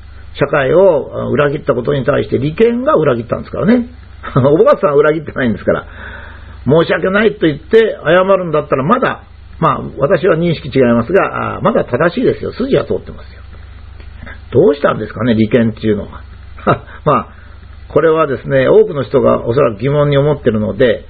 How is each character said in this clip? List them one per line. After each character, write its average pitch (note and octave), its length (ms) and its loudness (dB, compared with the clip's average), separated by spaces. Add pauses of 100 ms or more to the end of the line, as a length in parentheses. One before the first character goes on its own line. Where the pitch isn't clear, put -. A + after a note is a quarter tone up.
(400)
社 D3 60 2
会 C#3 280 0
を C3 580 2
裏 C#3+ 200 2
切 D3+ 80 -4
っ - 60 -14
た - 80 0
こ A#2+ 100 -2
と C#3+ 100 -2
に C3 120 -2
対 B2+ 180 2
し - 60 -8
て - 80 0
利 D3 180 -2
権 A#3+ 280 2
が D4 120 2
裏 C#3+ 200 2
切 A#2 80 -6
っ - 40 -10
た F#2+ 100 -4
ん - 20 -6
で - 60 -12
す - 60 -20
か - 80 -6
ら C3 60 0
ね。 A#3+ 220 2 (240)
<laughs> - 240 -8
小 C3+ 60 2
保 D3 220 4
方 - 140 4
さ - 100 0
ん - 40 4
は C#3+ 40 2
裏 D3 180 4
切 D#3+ 80 -4
っ - 20 -12
て - 80 -14
な C3+ 140 -4
い A#2 40 0
ん G#2 40 0
で F2 60 -6
す - 60 -10
か - 80 0
ら。 D#2 120 -4 (800)
申 D#3 200 4
し G3 80 -2
訳 F#3 160 -2
な G3+ 140 0
い G#3+ 120 2
と F3 120 0
言 D3 80 0
っ - 40 -12
て A3 440 2
謝 F3 200 4
る F#3 220 2
ん E3 60 -6
だ D3+ 80 0
っ C#3 80 -6
た D3+ 80 0
ら C3 80 0
ま A3 160 2
だ、 C#3+ 240 -4 (360)
ま C3+ 200 0
あ、 - 20 -8 (160)
私 D3+ 300 2
は E3+ 100 2
認 E3+ 180 0
識 C#3 140 -12
違 C3 120 0
い - 20 6 (100)
ま A#2 120 2
す E3+ 80 -4
が、 A#2+ 440 0
あ - 20 -10
ー、 A2 40 -10
ま - 100 2
だ - 120 2
正 D3 300 0
し B3+ 60 -2
い - 20 -2
で C#3 140 2
す - 60 -12
よ。 F#2+ 80 -6
筋 B3+ 240 -2
は C#3 100 0
通 G2 100 -4
っ - 60 -4
て - 100 -16
ま - 120 -16
す - 100 -20
よ。 - 80 -20 (1080)
ど D#3+ 180 4
う C#4+ 60 2
し - 60 -14
た D#3+ 120 0
ん A#2 60 -6
で G#2+ 80 -8
す - 60 -12
か G#2 100 -6
ね、 A#2+ 120 2
利 A2 140 2
権 A2+ 220 2
っ - 20 -6
て A2 140 -6
い G#2+ 60 2
う G2 40 -2
の F#2+ 60 -8
は。 - 180 -16 (440)
<laughs> - 400 -4
ま D3 80 2
あ、 A2+ 140 -2 (600)
こ D3 120 2
れ D#3+ 80 4
は D#3+ 180 2
で B2 140 -4
す D3 80 -10
ね、 C3 180 2
多 G3 180 6
く F3 80 -8
の C#3 100 -4
人 A#2+ 180 0
が A#2 240 2
お A#2 80 -2
そ C#3+ 80 2
ら A#2+ 140 2
く F#2+ 40 -14
疑 B2+ 100 -2
問 D3 200 2
に C#3+ 80 2
思 D3 160 2
っ C#3+ 80 -6
て B2 100 0
る G#2+ 80 0
の G2+ 160 -2
で、 A#2 340 2